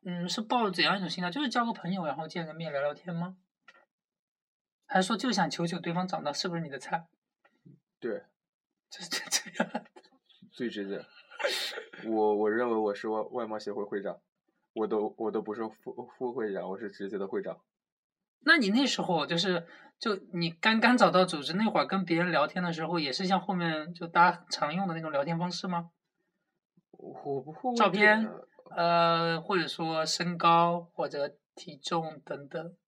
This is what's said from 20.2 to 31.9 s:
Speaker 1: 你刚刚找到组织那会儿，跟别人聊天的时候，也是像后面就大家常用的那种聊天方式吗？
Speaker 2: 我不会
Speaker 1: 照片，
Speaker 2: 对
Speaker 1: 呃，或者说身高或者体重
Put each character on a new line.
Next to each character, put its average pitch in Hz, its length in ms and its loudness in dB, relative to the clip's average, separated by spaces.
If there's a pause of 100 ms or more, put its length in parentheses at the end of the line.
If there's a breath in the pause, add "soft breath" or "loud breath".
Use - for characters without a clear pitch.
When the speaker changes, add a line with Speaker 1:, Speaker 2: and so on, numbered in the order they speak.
Speaker 1:
你 170 180 0
刚 220 280 2
刚 240 180 6
找 196 140 8
到 185 140 8
组 160 180 -2
织 151 120 -4
那 214 140 4
会 160 120 4
儿， 139 60 2
跟 190 180 0
别 165 140 2
人 175 120 2
聊 151 160 4
天 180 160 -4
的 170 100 0
时 160 140 -4
候， 170 120 0
也 139 140 -2
是 185 140 -2
像 185 140 4
后 185 140 -4
面 165 380 -2
就 170 140 -10
大 175 240 8
家 - 200 -8
常 147 220 -2
用 190 140 -2
的 170 80 -2
那 165 60 -6
种 156 100 -6
聊 143 140 0
天 170 120 -2
方 175 140 -2
式 175 160 -8
吗？ 170 240 -4 (1000)
Speaker 2:
我 - 480 -8
不 147 120 -14
会 247 220 -2
Speaker 1:
照 220 160 6
片， 208 320 6
Speaker 2:
对 220 80 -4 (460)
Speaker 1:
呃， 170 640 4
或 180 180 0
者 160 80 0
说 160 400 -2
身 175 320 -2
高 170 560 6
或 147 140 -4
者 143 280 -4 (180)
体 156 220 -16
重 160 480 -4